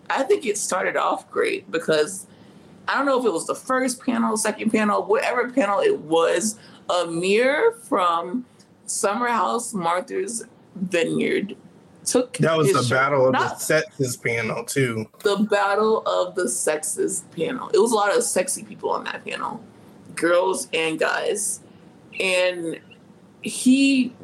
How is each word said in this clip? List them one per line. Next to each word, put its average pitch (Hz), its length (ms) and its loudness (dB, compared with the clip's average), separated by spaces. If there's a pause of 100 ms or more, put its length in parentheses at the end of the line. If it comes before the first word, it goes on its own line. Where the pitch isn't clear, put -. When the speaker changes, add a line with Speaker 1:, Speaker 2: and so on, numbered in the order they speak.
Speaker 1:
I 254 140 -2
think 285 240 0
it 202 120 -2
started 185 380 -2
off - 340 -2
great - 400 -2
because 156 560 0 (640)
I 202 80 0
don't 269 100 0
know 262 120 4
if 262 80 0
it 202 60 2
was 160 140 -2
the - 80 -2
first 262 500 -2
panel, 226 320 0
second 214 340 -2
panel, 208 320 2
whatever 220 480 0
panel 202 300 2
it 139 200 2
was, 165 580 2 (320)
Amir 196 840 2 (160)
from 180 560 0 (420)
Summer 233 420 0
House 226 460 0
Martha's 190 680 -2 (320)
Vineyard 175 800 -2 (480)
took - 340 0
Speaker 2:
That 156 200 2
was 151 100 4
Speaker 1:
his 127 80 4
Speaker 2:
the 127 60 2
Speaker 1:
shirt, 123 160 0
Speaker 2:
Battle 135 280 4
of 131 60 4
the 269 60 2
Speaker 1:
not - 240 -2
Speaker 2:
Sexes 143 560 -2
panel, 117 460 -4
too. 117 420 -2 (160)
Speaker 1:
the 202 140 2 (140)
Battle 202 560 2
of 180 280 0
the 180 140 0
Sexes - 760 -4 (120)
panel. 143 360 -6
It - 60 -2
was 226 140 4
a - 20 0
lot 202 220 2
of 160 60 2
sexy - 420 -2
people - 260 -8
on - 140 -4
that - 200 -10
panel, - 380 -8 (520)
girls 175 600 0
and 160 240 -2
guys. - 600 -2 (600)
And 180 600 0 (600)
he, 262 840 2